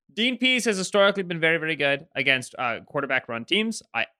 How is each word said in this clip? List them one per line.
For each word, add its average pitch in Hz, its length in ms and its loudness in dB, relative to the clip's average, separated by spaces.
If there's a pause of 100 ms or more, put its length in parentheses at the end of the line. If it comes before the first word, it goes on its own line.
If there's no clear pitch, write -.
(120)
Dean 240 280 0
Pease 254 260 2
has 208 120 2
historically 196 460 2
been 175 160 -6
very, 165 180 4
very 160 180 -4
good 143 400 0
against, 131 420 0
uh, 117 280 -2
quarterback 135 440 -4
run 117 160 -6
teams. 214 380 -2 (100)
I 117 140 -2 (120)